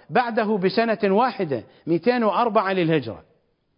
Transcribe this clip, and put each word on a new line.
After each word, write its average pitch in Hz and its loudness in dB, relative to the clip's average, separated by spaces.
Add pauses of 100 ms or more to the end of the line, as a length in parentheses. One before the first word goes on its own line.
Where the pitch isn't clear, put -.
بعده 220 0
بسنة 202 0
واحدة، 196 0 (240)
مئتين 233 0
وأربعة 202 0
للهجرة. 156 -2 (540)